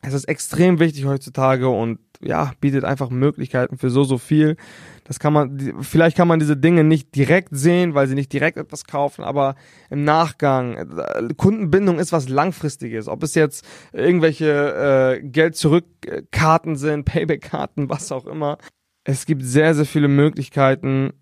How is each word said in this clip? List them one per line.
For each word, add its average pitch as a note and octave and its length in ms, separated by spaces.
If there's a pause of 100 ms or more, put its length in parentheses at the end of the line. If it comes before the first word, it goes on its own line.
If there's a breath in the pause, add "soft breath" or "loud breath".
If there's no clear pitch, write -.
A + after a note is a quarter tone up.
Es C3+ 100
ist C#3 120
extrem E3 540
wichtig D3 260
heutzutage C3 640
und, A2+ 300 (240)
ja, - 400
bietet C#3 220
einfach C3+ 260
Möglichkeiten B2+ 720
für C3 100
so, C3 140
so C3 160
viel. D3+ 380 (540 loud breath)
Das - 80
kann D3+ 140
man, C#3 240
die, C3+ 240
vielleicht E3 340
kann E3+ 140
man E3 100
diese D3+ 160
Dinge D#3+ 300
nicht D#3 300
direkt D3+ 360
sehen, E3+ 440
weil C#3 120
sie C3 80
nicht C#3 160
direkt C#3+ 260
etwas D3+ 280
kaufen, C#3+ 380
aber C#3 320 (340 soft breath)
im C#3+ 160
Nachgang, C#3+ 720
äh, D#2+ 580
Kundenbindung F#3+ 640
ist F3 140
was C3+ 160
Langfristiges. C3 800
Ob F#2 120
es D#3 140
jetzt D3+ 300 (260 loud breath)
irgendwelche, C#3+ 1300
äh, - 20
Geld-Zurück-Karten D#3+ 1600
sind, D3 260
Payback-Karten, D3+ 840
was - 240
auch B2+ 120
immer. D3 320 (460 loud breath)
Es C3+ 220
gibt C#3+ 180
sehr, D3+ 320
sehr D3 100
viele D3 220
Möglichkeiten C3+ 1040 (100)